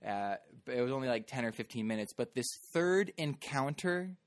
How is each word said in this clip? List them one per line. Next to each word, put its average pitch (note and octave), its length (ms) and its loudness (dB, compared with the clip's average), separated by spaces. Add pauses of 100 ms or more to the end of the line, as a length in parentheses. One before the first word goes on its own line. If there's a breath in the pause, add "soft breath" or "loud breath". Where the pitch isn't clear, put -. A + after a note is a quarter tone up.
Uh, G2+ 300 0 (300)
but B2+ 100 -4
it B2 60 4
was B2 100 4
only, C3 160 0
like, A#2 200 2
ten B2 180 -2
or A2 80 0
fifteen A2 340 -4
minutes. G#2+ 240 -2
But - 240 -4
this - 240 -2 (140)
third F3+ 420 4
encounter D#3 1120 -2